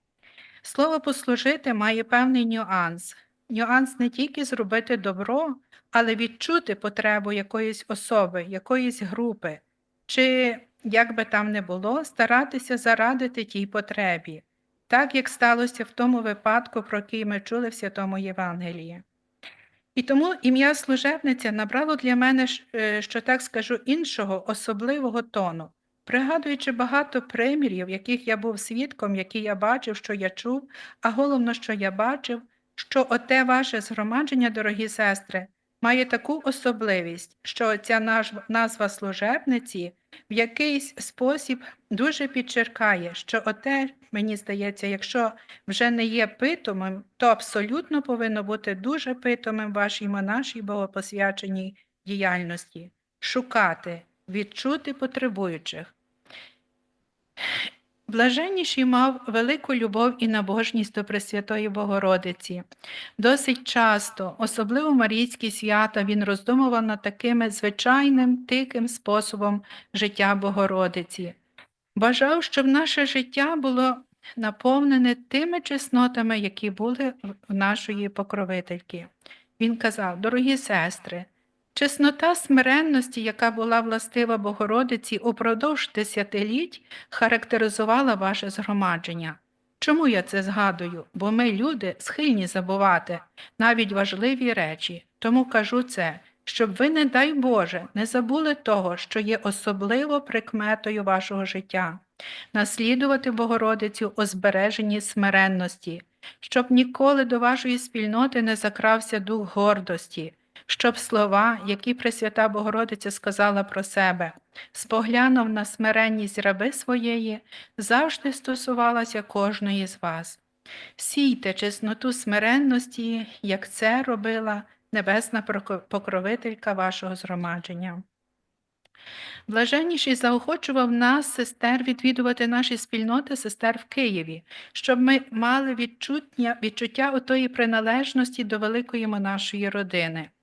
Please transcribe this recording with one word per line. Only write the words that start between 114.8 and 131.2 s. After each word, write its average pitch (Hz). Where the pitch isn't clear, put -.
на 214
смиренність 220
раби 202
своєї», 233
завжди 269
стосувалася 240
кожної 202
з -
вас. 165
Сійте 262
чесноту 214
смиренності, 233
як 196
це 233
робила 220
небесна 214
проко-, 202
покровителька 202
вашого 185
згромадження. 175
Блаженніший 277
заохочував 247
нас, 247